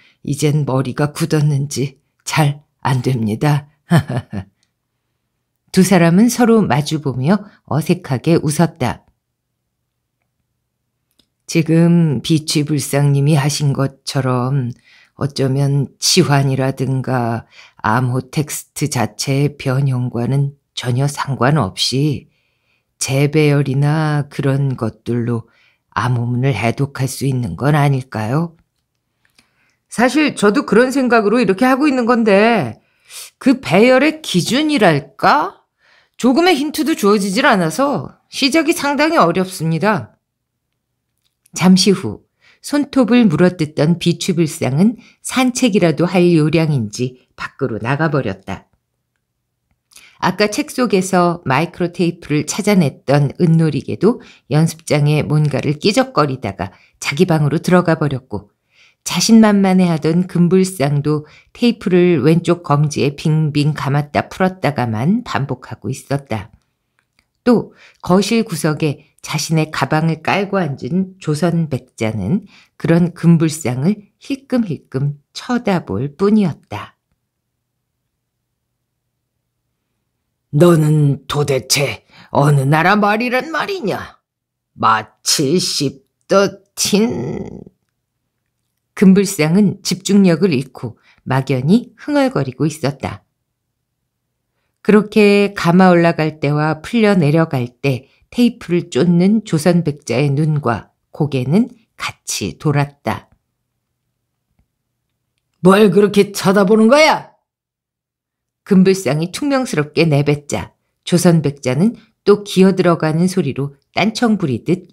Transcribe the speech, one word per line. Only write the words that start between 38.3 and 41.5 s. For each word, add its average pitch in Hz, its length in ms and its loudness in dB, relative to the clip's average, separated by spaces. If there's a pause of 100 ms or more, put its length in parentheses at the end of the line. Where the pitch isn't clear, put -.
상당히 294 440 -2
어렵습니다. 170 1000 -2 (1400)